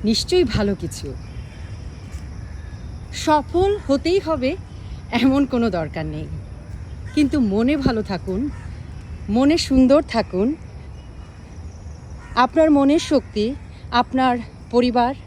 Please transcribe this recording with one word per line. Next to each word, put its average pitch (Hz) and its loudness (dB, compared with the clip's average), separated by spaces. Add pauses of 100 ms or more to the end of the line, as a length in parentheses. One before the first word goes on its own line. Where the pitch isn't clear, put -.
নিশ্চয়ই 339 2
ভালো 202 2 (100)
কিছু। - -8 (2250)
সফল 330 4 (160)
হতেই 330 2
হবে 285 0 (720)
এমন 269 4 (100)
কোনো 233 2
দরকার 160 -4
নেই, 151 -8 (880)
কিন্তু 294 2 (160)
মনে 233 4
ভালো 240 2
থাকুন, 190 -4 (960)
মনে 277 6 (120)
সুন্দর 262 8 (140)
থাকুন। 208 2 (2000)
আপনার 320 4
মনের 285 6
শক্তি 220 2 (560)
আপনার 254 2 (360)
পরিবার 247 4 (140)